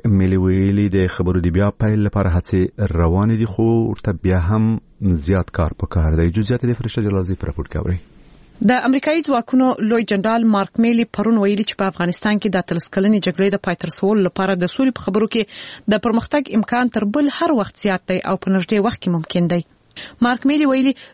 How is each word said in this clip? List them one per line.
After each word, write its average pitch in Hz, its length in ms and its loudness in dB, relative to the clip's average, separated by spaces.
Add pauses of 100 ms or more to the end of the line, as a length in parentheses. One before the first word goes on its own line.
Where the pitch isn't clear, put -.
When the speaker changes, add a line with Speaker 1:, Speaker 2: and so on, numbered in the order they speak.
Speaker 1:
میلي 95 320 2
ویلي 95 520 2
د 92 260 2
خبرو 90 240 0
د 85 180 0
بیا 101 120 2 (100)
پیل 107 200 0
لپاره 101 360 0
هڅې 90 260 0 (300)
روانې 90 500 2
دي، 110 120 0
خو 113 120 0 (220)
ورته 104 260 -4 (140)
بیا 92 120 2 (120)
هم 110 280 2 (460)
زیات 92 260 0
کار 78 300 -2
پکار 80 400 0
دی. 85 80 2
جزئیات 110 360 -2
د 120 120 0
فرشته 113 240 -4
جلازي 95 340 -2
په - 140 -8
راپور 73 180 -8
کې - 100 -8
اورئ. 85 220 -2 (680)
Speaker 2:
د - 20 4 (140)
امریکایي 302 360 0
ځواکونو 254 440 0 (240)
لوی 233 220 0
جنرال 220 420 0
مارک 196 300 -2
میلي 233 200 2 (140)
پرون 220 200 2
ویلي 202 260 2
چې - 180 -8
په 190 120 0
افغانستان 180 460 -2
کې 208 100 -2
د 180 140 0
اتلس 170 260 -4
کلنې 202 360 2
جګړې 196 280 0
د 196 120 -2
پای 175 100 -2
ته 165 160 -8
رسولو 202 360 2
لپاره 190 280 -2
د 180 200 -2
سولې 269 220 0
په - 100 -14
خبرو 208 260 0
کې 220 100 0 (500)
د 214 120 0
پرمختګ 233 360 0 (180)
امکان 240 360 0
تر 208 100 -2 (120)
بل 285 120 2 (100)
هر 330 200 2
وخت - 240 -6
زیات 190 300 -2
دی 185 40 0 (120)
او 190 80 0
په 190 180 0
نږدې 196 320 0
وخت 240 140 -4
کې - 160 -4
ممکن 170 360 0
دی. 175 80 0 (600)
مارک 240 240 0
میلي 294 240 2
ویلي، 262 240 2 (200)